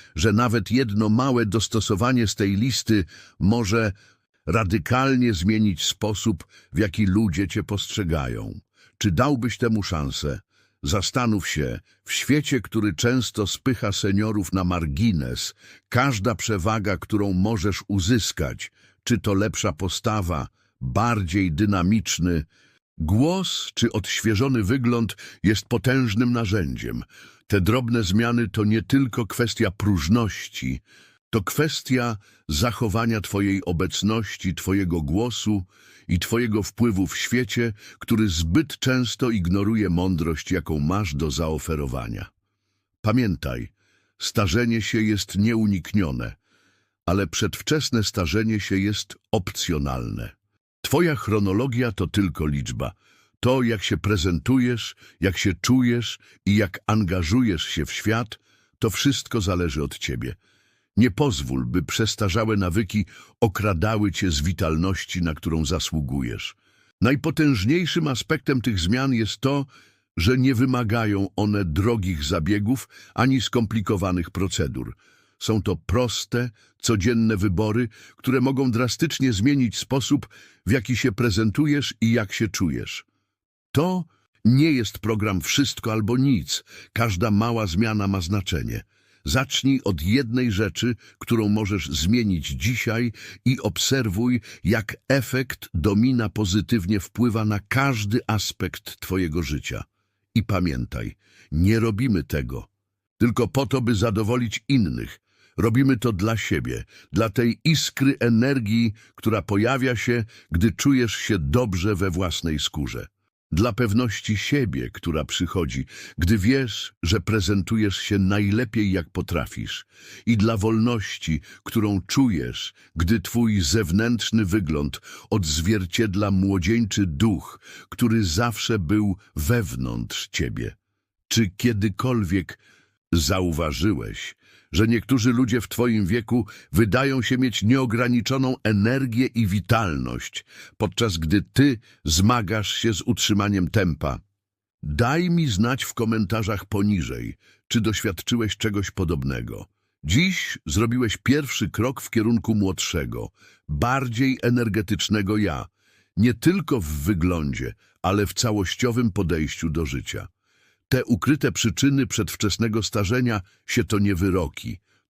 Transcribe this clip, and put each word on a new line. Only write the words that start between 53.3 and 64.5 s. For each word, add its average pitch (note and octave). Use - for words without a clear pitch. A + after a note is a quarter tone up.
To, B2+
jak A2+
się -
prezentujesz, G#2+
jak F#2
się F#2+
czujesz A#2+
i G2+
jak G2
angażujesz G2
się D2
w -
świat, -
to A2+
wszystko B2
zależy F2
od C2+
ciebie. A#1+
Nie A#2
pozwól, C#2
by E2
przestarzałe G#2+
nawyki G2
okradały G#2
cię F#2
z C#2+
witalności, F2